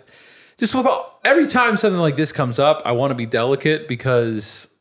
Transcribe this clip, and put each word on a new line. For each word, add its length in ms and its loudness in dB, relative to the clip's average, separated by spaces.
just 160 -2
with 120 0
all, 400 -2
every 220 4
time 300 2
something 220 0
like 180 2
this 140 -2
comes 280 -2
up, 260 4
I 80 0
wanna 220 0
be 100 -6
delicate 640 -2
because 840 -2